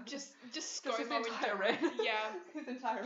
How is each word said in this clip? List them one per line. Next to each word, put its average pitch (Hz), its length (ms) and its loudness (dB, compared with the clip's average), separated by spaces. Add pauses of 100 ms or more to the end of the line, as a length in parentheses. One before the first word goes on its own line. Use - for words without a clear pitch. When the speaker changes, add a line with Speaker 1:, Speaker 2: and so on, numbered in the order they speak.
Speaker 1:
Just, 277 280 -8 (200)
just - 320 -6
Speaker 2:
just 233 140 2
his 233 100 0
Speaker 1:
ScoMo 233 80 0
in 226 80 2
Speaker 2:
entire 226 160 -2 (160)
Speaker 1:
general. - 40 -2
Speaker 2:
reign. 220 180 4 (240)
Speaker 1:
Yeah. 220 340 4
Speaker 2:
<laughs> - 160 -10
His 269 160 -6
entire 233 380 0